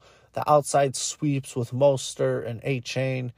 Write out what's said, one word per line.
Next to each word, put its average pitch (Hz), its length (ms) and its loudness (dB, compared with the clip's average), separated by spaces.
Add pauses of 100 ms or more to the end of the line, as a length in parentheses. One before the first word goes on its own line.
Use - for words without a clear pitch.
(320)
the - 180 -2
outside 143 460 4
sweeps - 580 -2
with 123 160 -4
Mostert 131 760 2
and 113 160 -8
Achane 131 760 -4